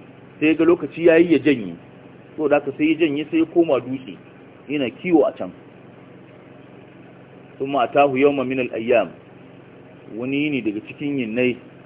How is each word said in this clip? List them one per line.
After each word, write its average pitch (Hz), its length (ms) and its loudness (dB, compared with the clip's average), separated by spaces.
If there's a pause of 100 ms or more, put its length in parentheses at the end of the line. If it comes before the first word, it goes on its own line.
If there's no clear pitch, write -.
(400)
sai 156 160 2
ga 160 100 0
lokaci 165 400 0
ya 165 120 6
yi 170 160 4
ya 139 60 4
janye. 120 360 -2 (600)
To, 156 100 -2
da 143 120 4
haka 143 180 -6
sai 151 160 0
ya 147 120 -2
janye, 143 260 -4
sai 165 80 0
ya 160 60 2
koma 160 340 0
dutse. 123 380 -10 (520)
Yana 139 200 -4 (120)
kiwo 165 260 4
a - 60 -2
can. 92 180 -10 (2000)
ثم 139 160 -4
أتاه 123 400 4
يوما 139 260 2
من 131 160 -4
الأيام. 117 480 0 (1120)
Wani 131 260 -6
yini 143 180 -4
daga 107 260 -6
cikin 143 320 -6
yinnai, 123 360 -2 (300)